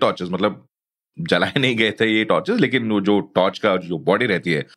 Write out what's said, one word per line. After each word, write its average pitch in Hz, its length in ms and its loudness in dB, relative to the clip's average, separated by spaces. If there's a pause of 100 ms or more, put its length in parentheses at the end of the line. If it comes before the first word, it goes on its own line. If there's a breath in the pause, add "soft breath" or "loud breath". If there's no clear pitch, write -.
torches, 90 260 -2
मतलब, 92 380 -4 (520)
जलाए 87 380 0
नहीं 127 180 0
गए 110 160 2
थे 110 260 0
ये 107 80 2
torches, 104 340 0
लेकिन 120 320 0
वो 101 100 2
जो 101 180 2
torch 95 400 0
का 95 180 0
जो 85 220 -6
body 98 260 0
रहती 90 260 -2
है, 73 260 -4